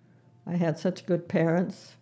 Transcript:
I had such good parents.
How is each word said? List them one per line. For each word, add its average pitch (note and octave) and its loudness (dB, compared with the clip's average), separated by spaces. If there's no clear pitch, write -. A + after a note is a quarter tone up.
I E3 -6
had E3 0
such - -2
good E3+ -2
parents. E3+ 0